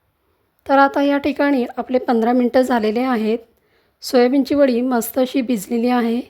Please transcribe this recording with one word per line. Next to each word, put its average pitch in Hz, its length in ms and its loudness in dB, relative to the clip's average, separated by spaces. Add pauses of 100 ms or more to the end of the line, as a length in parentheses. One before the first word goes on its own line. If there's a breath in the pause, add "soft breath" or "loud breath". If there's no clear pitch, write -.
(680)
तर 277 120 4
आता 277 240 2
या 285 160 0
ठिकाणी 277 460 0 (120)
आपले 254 220 -4
पंधरा 233 340 0
मिनटं 254 300 2
झालेले 233 380 0
आहेत. 233 380 -2 (640)
सोयाबीनची 262 520 2
वडी 262 260 2
मस्त 247 380 -2
अशी 254 240 -2
भिजलेली 233 460 -2
आहे. 240 420 0